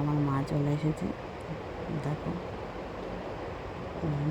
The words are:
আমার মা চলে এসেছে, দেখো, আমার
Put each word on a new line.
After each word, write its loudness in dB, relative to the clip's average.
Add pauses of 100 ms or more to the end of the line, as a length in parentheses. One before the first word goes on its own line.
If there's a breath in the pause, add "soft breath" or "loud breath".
আমার 4 (100)
মা 4 (140)
চলে 4
এসেছে, 2 (960)
দেখো, 0 (1700)
আমার 2